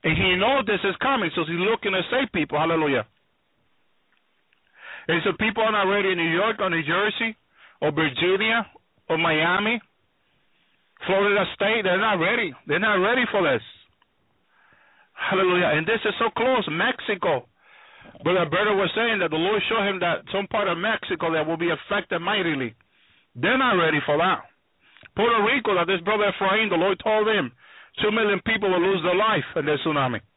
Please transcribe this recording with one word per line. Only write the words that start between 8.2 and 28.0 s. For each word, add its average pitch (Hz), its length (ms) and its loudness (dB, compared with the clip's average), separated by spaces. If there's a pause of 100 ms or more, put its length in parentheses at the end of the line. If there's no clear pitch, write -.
or 160 80 0
Miami, 170 640 0 (1200)
Florida 202 480 2
State. 214 300 0
They're 185 160 2
not 208 220 0
ready. 196 320 -2 (120)
They're 147 140 0
not 208 220 2
ready 240 280 2
for 202 140 0
this. 131 180 2 (1500)
Hallelujah. 180 600 0
And 156 120 0
this 214 200 0
is 208 120 -2
so 233 200 0
close. 240 320 2
Mexico. 180 760 -2 (760)
Brother 175 220 2
Alberto 196 320 0
was 190 180 2
saying 226 240 0
that 175 100 0
the 156 120 -2
Lord 196 280 2
showed 208 200 0
him 190 100 -4
that 175 320 -2
some 196 160 -2
part 208 200 -2
of 175 100 -2
Mexico 170 560 -2
that 156 120 0
will 165 120 -2
be 170 120 0
affected 180 500 -4
mightily. 165 540 -2 (640)
They're 185 220 2
not 247 200 2
ready 160 280 2
for 147 120 2
that. 175 280 0 (680)
Puerto 226 300 2
Rico, 226 300 0
that 170 120 0
this 185 140 0
brother 202 320 0
Efrain, 202 360 0
the 175 120 2
Lord 190 220 0
told 214 240 2
him, 196 240 0 (500)